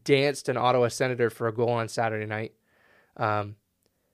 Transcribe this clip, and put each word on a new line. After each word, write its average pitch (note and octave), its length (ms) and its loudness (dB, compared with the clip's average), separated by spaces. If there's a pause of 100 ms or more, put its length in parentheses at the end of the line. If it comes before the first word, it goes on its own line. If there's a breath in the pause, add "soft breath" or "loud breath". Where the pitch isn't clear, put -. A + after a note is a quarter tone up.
danced C#3 440 2
an B2+ 80 0
Ottawa B2 320 4
Senator A#2+ 400 0
for A#2 200 -4
a A2 40 -2
goal A#2 180 0
on A#2 180 0
Saturday A2 380 -4
night. A2 260 -6 (640 soft breath)
Um, G#2 400 -2 (580)